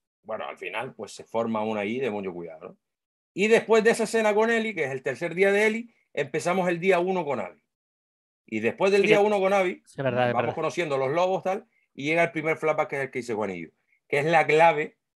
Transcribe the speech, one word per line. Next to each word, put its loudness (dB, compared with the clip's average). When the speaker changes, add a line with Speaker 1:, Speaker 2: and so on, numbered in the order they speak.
Speaker 1:
bueno, -8
al -14
final, -10
pues, -14
se -16
forma -2
una -2
ahí -4
de -2
mucho -6
cuidado, -12
¿no? -20
Y 0
después 4
de 6
esa 2
escena 0
con 2
Eli, -2
que -2
es -4
el -8
tercer -6
día 4
de 4
Eli, -4
empezamos -2
el -2
día 4
uno 0
con -4
Abby. -12
Y -4
después 0
del 4
Speaker 2:
Sí, 4
Speaker 1:
día 8
Speaker 2:
que 6
Speaker 1:
uno 2
con 2
Abby, 0
Speaker 2:
Sí, -20
es -4
verdad, 2
es 0
Speaker 1:
vamos 0
Speaker 2:
verdad. -2
Speaker 1:
conociendo -4
los -2
lobos, 0
tal, -4
y -10
llega 2
el -4
primer -2
flashback, -2
que -6
es -4
el -6
que -8
dice -6
Juanillo, -4
que 0
es -2
la 4
clave 4